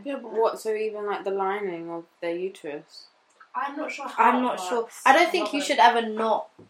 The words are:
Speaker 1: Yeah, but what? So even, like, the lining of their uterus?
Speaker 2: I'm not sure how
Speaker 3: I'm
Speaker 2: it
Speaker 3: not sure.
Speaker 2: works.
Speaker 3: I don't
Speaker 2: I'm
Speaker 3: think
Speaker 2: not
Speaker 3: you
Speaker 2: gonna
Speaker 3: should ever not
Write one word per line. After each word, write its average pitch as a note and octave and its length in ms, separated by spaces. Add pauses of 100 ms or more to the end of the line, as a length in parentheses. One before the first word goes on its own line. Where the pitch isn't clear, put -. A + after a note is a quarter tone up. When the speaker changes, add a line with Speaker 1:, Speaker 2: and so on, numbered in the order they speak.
Speaker 1:
Yeah, C#4 120
but A#3 160
what? A3 280
So A3 140
even, G#3+ 320
like, G3 180
the G3 80
lining F#3+ 580
of E3+ 140 (160)
their E3+ 160
uterus? F3 680 (500)
Speaker 2:
I'm C#4 220
not D#4 140
sure - 180
how A3 160
Speaker 3:
I'm B3 120
Speaker 2:
it B3+ 40
Speaker 3:
not B3 180
sure. A#3+ 220
Speaker 2:
works. - 240
Speaker 3:
I C4 80
don't E4+ 140
Speaker 2:
I'm - 40
Speaker 3:
think E4 140
Speaker 2:
not - 80
Speaker 3:
you C#4+ 80
Speaker 2:
gonna - 60
Speaker 3:
should C#4+ 120
ever A#3+ 220
not A3 480 (200)